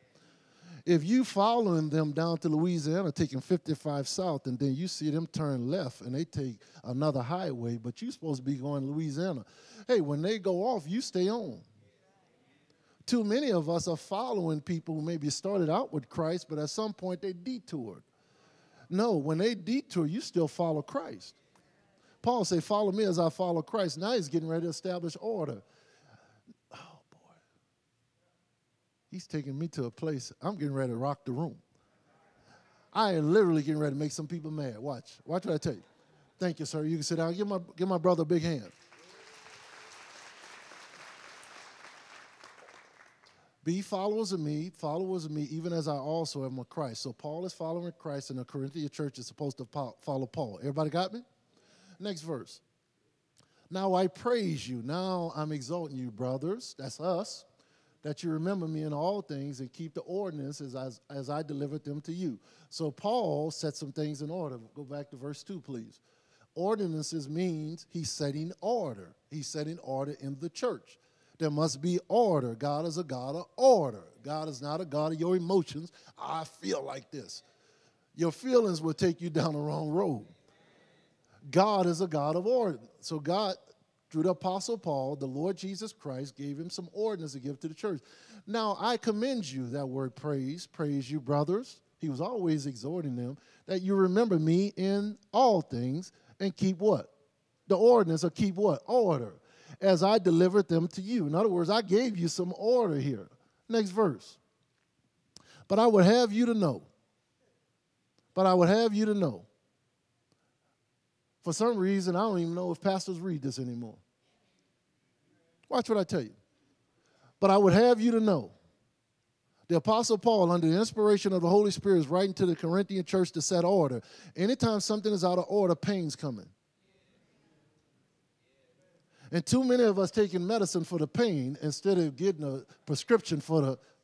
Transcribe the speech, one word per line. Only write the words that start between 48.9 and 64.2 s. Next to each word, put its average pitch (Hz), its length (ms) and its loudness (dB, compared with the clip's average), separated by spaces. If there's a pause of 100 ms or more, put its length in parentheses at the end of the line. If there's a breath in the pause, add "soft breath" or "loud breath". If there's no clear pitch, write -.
is 120 80 -12
supposed 143 300 -8
to 123 80 -12
fo-, 131 360 -8
follow 135 240 -4
Paul. 117 340 -6
Everybody 143 300 -2
got 185 240 -2
me? 240 100 -12 (760 soft breath)
Next 185 240 -8
verse. 147 380 -10 (1120 soft breath)
"Now 190 260 0
I 185 120 4
praise 190 600 -2
you." 123 160 -6
Now 175 500 -4
I'm 151 200 -4
exalting 147 420 -6
you, 127 160 -8
brothers. 131 640 -6
That's 131 220 -12
us. 180 460 -4 (580 soft breath)
"That 147 180 -8
you 170 100 -4
remember 170 360 -2
me 156 160 -4
in 151 80 -4
all 180 300 -2
things 139 400 -8
and 127 100 -12
keep 160 220 -14
the - 80 -10
ordinances 151 720 -8
as, 131 240 -10 (100)
as 139 200 -10
I 147 120 -4
delivered 147 440 -6
them 147 160 -8
to 160 120 -8
you." 170 240 -4 (320 soft breath)
So 156 220 -4
Paul 165 580 -2
set 151 280 -6
some 143 160 -10
things 151 280 -6